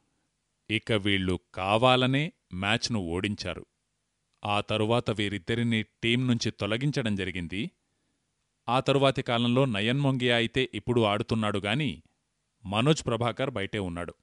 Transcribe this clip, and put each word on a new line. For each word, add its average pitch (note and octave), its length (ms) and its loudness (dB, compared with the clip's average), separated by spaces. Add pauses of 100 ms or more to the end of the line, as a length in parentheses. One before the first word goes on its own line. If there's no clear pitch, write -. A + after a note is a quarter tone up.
(720)
ఇక A2 220 -2
వీళ్ళు F#2+ 480 0 (140)
కావాలనే B2+ 800 2 (220)
మ్యాచ్ను G#2 440 -2
ఓడించారు. F#2 680 -4 (800)
ఆ G#2 160 0
తరువాత A2 500 0
వీరిద్దరినీ A2 720 -2
టీం A#2+ 440 -2
నుంచి A#2 240 0
తొలగించడం A#2 680 -2
జరిగింది. F#2 540 -6 (1000)
ఆ B2 120 2
తరువాతి C3+ 420 2
కాలంలో A#2+ 420 2
నయన్ A#2 360 0
మొంగియా B2 360 2
అయితే A#2 380 0
ఇప్పుడు A#2 260 0
ఆడుతున్నాడు G#2+ 580 0
గాని, A2+ 440 -4 (600)
మనోజ్ A#2 420 0
ప్రభాకర్ A#2+ 440 -2
బయటే G#2 280 -4
ఉన్నాడు. F2 440 -6